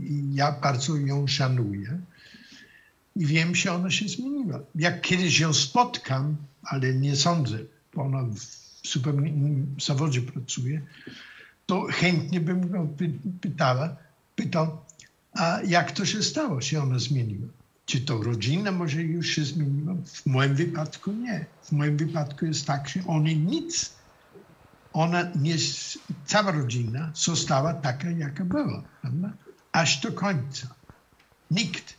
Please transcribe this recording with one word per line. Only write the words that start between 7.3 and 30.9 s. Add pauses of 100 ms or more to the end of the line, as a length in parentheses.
bo
ona
w
zupełnie
innym
zawodzie
pracuje, (840)
to
chętnie
bym
ją (100)
py-, (220)
pytała, (400)
pytał, (540)
a
jak
to
się
stało,
się
ona
zmieniła? (380)
Czy
to
rodzina
może
już
się
zmieniła? (120)
W
moim
wypadku
nie. (160)
W
moim
wypadku
jest
tak,
że
oni
nic, (1000)
ona
nie, (680)
cała
rodzina
została
taka,
jaka
była, (180)
prawda? (400)
Aż
do
końca. (840)